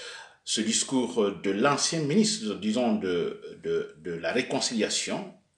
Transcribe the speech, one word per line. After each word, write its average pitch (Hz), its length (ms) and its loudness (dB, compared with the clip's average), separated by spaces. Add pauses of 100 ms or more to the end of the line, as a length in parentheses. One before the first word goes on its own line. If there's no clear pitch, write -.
(440)
ce - 180 -2
discours 113 680 2
de 98 200 -2
l'ancien 139 500 2
ministre, 151 540 2
disons, 117 400 2
de, 87 680 -2
de, 82 400 -2
de 85 100 -6
la 82 200 -2
réconciliation, 120 1000 -2 (240)